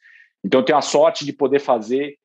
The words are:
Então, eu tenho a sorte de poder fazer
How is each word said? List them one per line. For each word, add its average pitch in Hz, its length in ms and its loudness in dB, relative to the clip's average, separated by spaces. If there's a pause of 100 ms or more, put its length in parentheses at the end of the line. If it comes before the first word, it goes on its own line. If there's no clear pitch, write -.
(420)
Então, 131 180 2
eu 127 40 -2
tenho 147 140 2
a - 20 2
sorte 151 460 0
de 143 80 -8
poder 139 240 0
fazer 135 680 -4